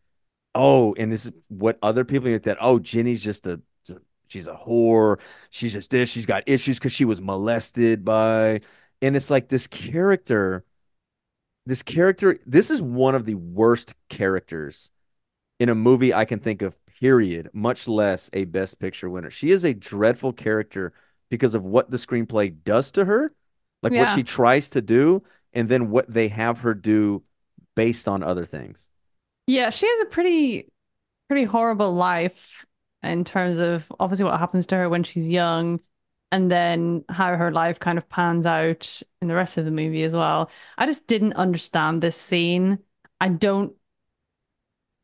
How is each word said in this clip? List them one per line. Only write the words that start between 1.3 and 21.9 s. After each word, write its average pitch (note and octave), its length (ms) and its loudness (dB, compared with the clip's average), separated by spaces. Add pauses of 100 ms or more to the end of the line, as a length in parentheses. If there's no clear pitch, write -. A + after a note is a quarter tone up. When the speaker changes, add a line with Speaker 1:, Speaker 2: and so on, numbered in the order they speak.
Speaker 1:
what G#2 340 -2
other A2+ 220 2
people B2+ 240 -2
think A2 160 0
that, G2+ 160 -2
"Oh, B2 180 6
Jenny's A#2 460 -2
just G#2 220 -8
a, F2 140 -8 (680)
she's F2 200 -14
a D#2+ 60 -14
whore. A2+ 680 4 (300)
She's A#2 240 -6
just G2+ 160 -10
this. B2 200 2
She's A2+ 160 -6
got G2+ 200 -2
issues C3+ 340 0
'cause C3 120 -2
she - 140 0
was G#2 160 0
molested A2 840 0
by," A2 560 2 (420)
and C3+ 140 2
it's C3+ 140 -4
like, C3+ 180 2
this C3 180 -2
character, A#2+ 1000 -2 (1000)
this B2+ 160 -4
character, F#3 640 2
this E3 240 4
is D4 100 -2
one C3 340 2
of A#2+ 120 -2
the A2 80 -4
worst G2 600 0 (140)
characters F2+ 840 -6 (720)
in A#2+ 80 2
a A#2 60 4
movie A#2+ 400 4
I A2 100 2
can G#2+ 160 -6
think G#2+ 220 -4
of, F#2+ 240 -8
period, G#2+ 640 2
much A#2 360 -4
less G#2 440 0
a G2 140 -4
Best F#2+ 340 -6
Picture F#2 300 -8
winner. F2+ 200 -12
She D3+ 200 -4
is F#3 140 2
a C#3+ 100 0
dreadful A2 580 -2
character G#2+ 600 -4 (380)
because A#2 240 0
of G2 100 -2
what G#2+ 260 2